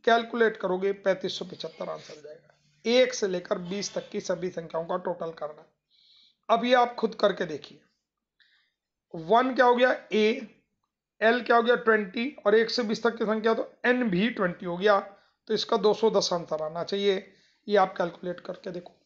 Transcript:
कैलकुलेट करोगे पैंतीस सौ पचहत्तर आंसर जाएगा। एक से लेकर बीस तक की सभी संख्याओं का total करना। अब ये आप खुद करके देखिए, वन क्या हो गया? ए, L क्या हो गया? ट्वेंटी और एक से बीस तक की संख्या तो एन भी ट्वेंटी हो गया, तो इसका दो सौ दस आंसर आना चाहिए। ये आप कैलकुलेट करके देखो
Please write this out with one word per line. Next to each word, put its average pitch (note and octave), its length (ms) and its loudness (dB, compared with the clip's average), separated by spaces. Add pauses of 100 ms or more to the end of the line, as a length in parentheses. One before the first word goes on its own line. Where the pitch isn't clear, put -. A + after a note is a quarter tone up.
कैलकुलेट A3+ 520 2
करोगे F#3+ 340 -2 (100)
पैंतीस F#3 380 -2
सौ F#3 60 -8
पचहत्तर E3+ 440 -12
आंसर D#3 340 -14
जाएगा। - 680 -10
एक B3+ 220 4
से G#3 140 -2
लेकर F3+ 300 -4
बीस F#3 360 -8
तक F3 160 -8
की G#3 120 -6
सभी F3+ 280 -6
संख्याओं E3 360 -8
का F3+ 200 -4
total E3+ 280 -6
करना। D3+ 320 -14 (840)
अब A3+ 160 2
ये B3 100 4
आप A#3+ 200 2
खुद - 200 -4
करके F#3+ 300 0
देखिए, - 340 -12 (1300)
वन A3 420 2
क्या B3 100 4
हो B3 100 6
गया? B3+ 160 4 (200)
ए, A3 360 2 (720)
L A#3 200 4
क्या A#3+ 140 2
हो A#3 80 6
गया? A#3+ 140 4
ट्वेंटी A3 580 0 (100)
और G#3 100 4
एक A3 140 4
से B3 140 -2
बीस G#3+ 200 -4
तक A3+ 140 0
की A#3 80 -2
संख्या A3 280 0
तो - 180 -4 (140)
एन B3 240 2
भी F#3+ 200 2
ट्वेंटी F#3+ 360 -4
हो F3 120 -6
गया, G3 220 4 (480)
तो A3 60 -2
इसका A3+ 240 -2
दो G#3 160 2
सौ A3 160 2
दस F#3+ 240 0
आंसर D#3 300 -6
आना D#3+ 200 -8
चाहिए। G3 420 0 (420)
ये G#3 100 2
आप F#3+ 200 2
कैलकुलेट F3 420 -6
करके - 320 -12
देखो F3 220 -14 (120)